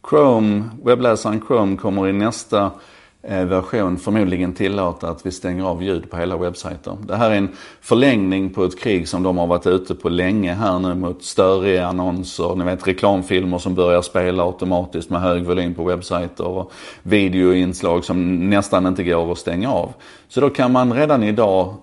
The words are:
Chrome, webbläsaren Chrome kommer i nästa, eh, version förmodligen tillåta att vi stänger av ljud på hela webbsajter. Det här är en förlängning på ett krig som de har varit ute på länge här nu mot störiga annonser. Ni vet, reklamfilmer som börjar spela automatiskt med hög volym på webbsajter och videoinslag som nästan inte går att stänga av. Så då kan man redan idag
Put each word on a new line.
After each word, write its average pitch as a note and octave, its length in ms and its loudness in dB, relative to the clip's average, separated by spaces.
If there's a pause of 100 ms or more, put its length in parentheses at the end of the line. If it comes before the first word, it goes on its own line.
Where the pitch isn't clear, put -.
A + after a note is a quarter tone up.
(100)
Chrome, A2+ 540 4 (200)
webbläsaren A2+ 640 2
Chrome G2+ 300 2
kommer F#2+ 320 -2
i F#2+ 40 0
nästa, G2+ 580 0 (520)
eh, F#2+ 220 -2
version F#2 520 0
förmodligen F#2 580 0
tillåta F#2+ 540 -2
att E2+ 180 -10
vi F2+ 60 -6
stänger F2+ 320 -6
av F2 180 -4
ljud F#2 280 -4
på F2 60 -10
hela F2 200 -4
webbsajter. F2 640 -8
Det G2+ 160 -6
här A2+ 140 4
är G#2+ 40 2
en G2 140 0 (320)
förlängning G2 680 2
på F#2+ 140 0
ett F2+ 160 -4
krig F#2 280 0
som F2+ 140 -4
de F#2 160 0
har F2 80 0
varit F2 200 0
ute F#2 280 0
på - 140 -4
länge F2+ 460 0
här G2 240 0
nu F2+ 160 -2
mot F2+ 280 -6
störiga F#2+ 640 2
annonser. F2+ 680 -4
Ni F2+ 100 -2
vet, F2+ 220 -4
reklamfilmer F#2 720 0
som F#2 160 -4
börjar F2 280 4
spela F2+ 420 -2
automatiskt F2+ 680 -4
med F2 100 -2
hög F2+ 240 0
volym F2 300 -2
på E2+ 100 -6
webbsajter F2 600 -4
och F#2 260 -8 (300)
videoinslag F2+ 1000 2
som F2+ 460 0
nästan G2 360 2
inte F#2 180 -2
går E2+ 280 0
att E2 60 -4
stänga F#2+ 340 -4
av. F2 200 -2 (360)
Så B2+ 120 -2
då C3+ 100 4
kan B2+ 220 2
man B2 220 2
redan C3+ 280 2
idag G2+ 600 2